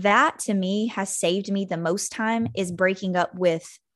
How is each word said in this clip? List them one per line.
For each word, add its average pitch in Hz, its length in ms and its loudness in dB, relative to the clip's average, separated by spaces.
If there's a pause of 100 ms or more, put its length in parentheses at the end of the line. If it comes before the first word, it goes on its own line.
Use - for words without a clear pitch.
that 220 380 4
to - 140 -2
me 196 340 0
has 196 280 -4
saved 190 360 0
me 196 140 0
the 185 120 -4
most 170 340 -2
time 226 440 -2
is 185 160 -2
breaking 185 440 0
up 175 200 0
with 175 440 -2 (160)